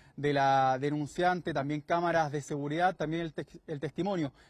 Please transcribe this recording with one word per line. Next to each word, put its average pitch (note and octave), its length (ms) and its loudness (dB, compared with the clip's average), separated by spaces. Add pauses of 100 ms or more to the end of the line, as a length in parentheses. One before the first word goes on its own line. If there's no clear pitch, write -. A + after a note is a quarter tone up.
(160)
de C#3+ 180 0
la C3+ 440 4
denunciante, D3+ 760 0
también D3 260 -2
cámaras E3+ 500 2
de C#3+ 120 -4
seguridad, D#3 520 0
también D#3+ 280 -4
el E3 100 -6
tex-, - 340 -12
el D3 140 -8
testimonio E3 520 -2 (180)